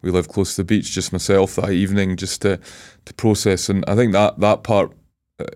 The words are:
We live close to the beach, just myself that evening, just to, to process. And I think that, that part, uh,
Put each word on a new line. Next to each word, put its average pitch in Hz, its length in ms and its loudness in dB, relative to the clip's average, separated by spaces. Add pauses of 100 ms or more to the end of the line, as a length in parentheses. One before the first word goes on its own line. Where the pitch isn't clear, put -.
We 92 80 -2
live 90 180 0
close - 280 -2
to 98 60 -4
the 90 40 -4
beach, 101 260 0
just - 220 -6
myself 95 420 2
that 98 140 -2
evening, 95 460 0
just - 260 -8
to, 98 180 0 (460)
to - 80 -20
process. 104 560 0
And 98 180 0
I 98 80 0
think 117 160 2
that, 101 280 2
that 104 220 2
part, 101 300 0 (480)
uh, - 160 -8